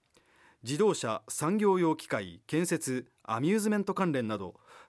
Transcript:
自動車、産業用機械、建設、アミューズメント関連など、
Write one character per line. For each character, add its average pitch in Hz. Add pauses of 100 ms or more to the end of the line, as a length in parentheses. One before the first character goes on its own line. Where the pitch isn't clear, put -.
(640)
自 131
動 196
車、 113
産 180
業 196
用 160
機 -
械、 95
建 170
設、 127 (180)
ア 110
ミ 151
ュ 214
ー -
ズ 214
メ 208
ン 196
ト 196
関 180
連 123
な 107
ど、 95 (340)